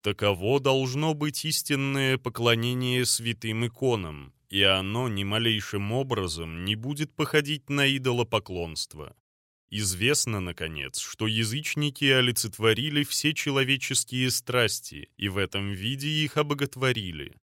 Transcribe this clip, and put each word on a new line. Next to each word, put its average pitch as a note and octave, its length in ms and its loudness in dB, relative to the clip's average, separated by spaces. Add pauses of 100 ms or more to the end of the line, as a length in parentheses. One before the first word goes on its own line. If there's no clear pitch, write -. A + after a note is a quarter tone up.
Таково G2+ 560 2
должно C3+ 540 2
быть D3 320 -2
истинное C#3 720 2
поклонение B2 880 2
святым A2+ 600 -2
иконам, E2+ 680 -2 (160)
и G2 140 2
оно G2 440 2
ни G2+ 160 -2
малейшим G#2 680 -2
образом F2+ 760 -4
не G#2 80 0
будет C#3+ 400 -6
походить D3+ 560 -2
на C#3+ 160 4 (100)
идолопоклонство. F#2 1200 -2 (540)
Известно, G#2 680 0
наконец, D#2+ 580 -6
что - 300 -4
язычники C3 760 -2
олицетворили B2 1000 2
все D3+ 320 0
человеческие C3 960 0
страсти - 840 -2
и G2+ 120 -2
в F#2+ 80 -2
этом G2 340 -2
виде B2+ 360 -6
их D3+ 280 -2
обоготворили. C3 1000 0 (140)